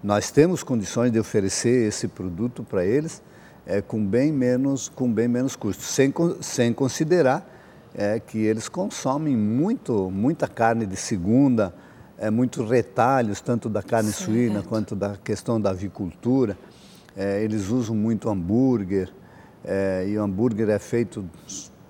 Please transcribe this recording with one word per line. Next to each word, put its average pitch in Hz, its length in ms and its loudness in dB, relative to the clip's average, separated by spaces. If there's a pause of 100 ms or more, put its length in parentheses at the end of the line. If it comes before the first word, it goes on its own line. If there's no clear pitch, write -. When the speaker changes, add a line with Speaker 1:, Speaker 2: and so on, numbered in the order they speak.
Speaker 1:
nós 104 280 0
temos 160 320 4
condições 120 480 0
de 110 80 2
oferecer 110 680 2
esse 104 200 -4
produto 101 560 -6
pra 92 220 -2
eles, 147 360 -2 (440)
é, 98 160 -2
com 107 240 -4
bem 123 260 2
menos, 131 580 0
com 127 220 -2
bem 110 160 2
menos 123 280 0
custo, - 280 -6
sem 135 280 2
con-, 170 300 0
sem 117 320 0
considerar, 151 760 2 (460)
é, 104 240 0
que 110 200 -6
eles 110 280 0
consomem 151 720 -2
muito, 110 760 0
muita 127 360 0
carne 113 380 2
de 92 120 -6
segunda, 110 760 4 (440)
é, 107 120 -4
muitos 120 400 0
retalhos, 120 720 2
tanto 117 280 -2
da 104 120 -2
carne 107 300 0
Speaker 2:
Certo. 95 140 -8
Speaker 1:
suína 110 360 0
quanto 107 340 -4
da 101 280 -4
questão 110 360 -2
da 101 100 2
avicultura. 98 880 -2 (580)
É, 98 280 -2
eles 107 260 -2
usam 113 260 -2
muito 110 340 0
hambúrguer, 98 800 0 (540)
é, 95 440 -2
e 104 100 -2
o 107 60 0
hambúrguer 104 460 0
é 104 100 2
feito 113 440 -2 (680)